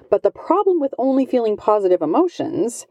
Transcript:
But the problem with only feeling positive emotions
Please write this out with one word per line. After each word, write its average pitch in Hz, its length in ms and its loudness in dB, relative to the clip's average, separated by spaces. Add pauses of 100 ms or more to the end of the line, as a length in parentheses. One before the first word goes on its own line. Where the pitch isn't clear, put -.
But 208 140 2
the 202 60 2
problem 359 520 0
with 277 160 -4
only 262 280 0
feeling 233 300 -2
positive 190 460 2
emotions 165 880 -2